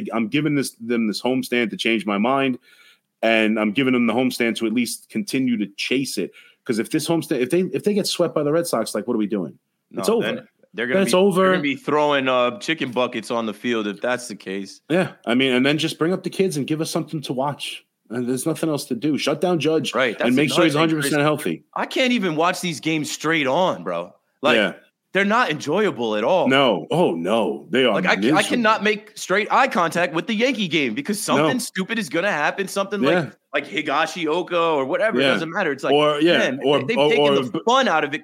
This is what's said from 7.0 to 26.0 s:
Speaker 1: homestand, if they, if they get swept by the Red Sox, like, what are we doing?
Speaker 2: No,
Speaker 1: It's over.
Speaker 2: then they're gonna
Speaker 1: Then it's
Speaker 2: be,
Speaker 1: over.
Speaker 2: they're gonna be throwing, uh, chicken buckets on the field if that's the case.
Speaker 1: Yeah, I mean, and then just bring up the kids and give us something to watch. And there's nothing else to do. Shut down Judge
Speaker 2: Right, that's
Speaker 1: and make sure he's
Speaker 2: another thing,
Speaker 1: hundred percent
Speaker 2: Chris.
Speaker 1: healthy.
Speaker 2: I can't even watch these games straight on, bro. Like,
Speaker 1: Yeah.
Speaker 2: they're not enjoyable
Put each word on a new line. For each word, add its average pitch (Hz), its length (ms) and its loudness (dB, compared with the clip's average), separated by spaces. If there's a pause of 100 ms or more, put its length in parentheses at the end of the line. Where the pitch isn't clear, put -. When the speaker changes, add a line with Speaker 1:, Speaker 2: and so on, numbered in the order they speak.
Speaker 1:
homestand, 160 320 -2
if 127 100 -2
they, 175 120 2
if 139 220 -4
they 208 120 0
get 196 100 0
swept - 300 -2
by 156 80 0
the 143 80 0
Red 170 160 0
Sox, 110 260 -2
like, 107 140 -4
what 120 80 0
are 107 40 0
we 104 80 0
doing? 92 300 -6 (340)
Speaker 2:
No, - 100 -8
Speaker 1:
It's 139 80 0
over. 226 160 2
Speaker 2:
then 117 220 -6 (280)
they're 113 100 -4
gonna 135 140 0
Speaker 1:
Then 196 80 2
it's - 60 2
Speaker 2:
be, 180 40 4
Speaker 1:
over. 190 240 4
Speaker 2:
they're 185 120 4
gonna 151 100 0
be 139 120 0
throwing, 143 520 2
uh, 123 320 2
chicken 156 320 -4
buckets 120 400 -2
on 117 160 -2
the 101 80 -6
field 113 320 -2
if 101 140 -6
that's 123 260 -2
the 104 80 -12
case. 98 520 -10
Speaker 1:
Yeah, 175 260 0 (120)
I 113 80 0
mean, 131 180 4
and 127 140 2
then 147 140 2
just 156 180 -4
bring 170 160 0
up 190 100 -4
the 175 60 -8
kids 185 280 -2
and 131 100 -4
give 156 120 -4
us 156 120 -6
something 160 300 -4
to - 120 -8
watch. 135 500 -6 (280)
And 123 160 -4
there's 131 200 -2
nothing 160 220 -2
else 143 160 -4
to 123 100 -4
do. 139 240 0
Shut 151 200 -2
down 180 200 2
Judge 147 340 0
Speaker 2:
Right, 123 240 0
that's - 100 0
Speaker 1:
and 123 80 4
make 143 160 2
sure 165 120 4
he's 160 100 4
Speaker 2:
another 160 140 4
thing, 160 100 0
Speaker 1:
hundred 151 60 -2
percent 143 160 0
Speaker 2:
Chris. 143 60 4
Speaker 1:
healthy. 95 380 -2 (120)
Speaker 2:
I 220 100 -4
can't 262 260 0
even 190 240 0
watch 175 240 0
these 160 200 -4
games 156 320 -2
straight 156 340 -2
on, 135 380 0
bro. 87 320 -6 (260)
Like, - 140 4
Speaker 1:
Yeah. 101 180 2 (400)
Speaker 2:
they're 196 120 2
not 208 260 2
enjoyable 139 640 0